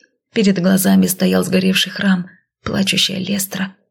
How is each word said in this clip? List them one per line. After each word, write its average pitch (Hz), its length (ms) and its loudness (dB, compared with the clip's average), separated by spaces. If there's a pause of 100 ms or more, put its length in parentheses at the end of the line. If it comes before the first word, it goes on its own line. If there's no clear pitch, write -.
(340)
Перед 196 260 2
глазами 190 480 2
стоял - 360 0
сгоревший 185 480 0
храм, 185 380 -2 (340)
плачущая - 560 -2
Лестра 196 560 -6 (160)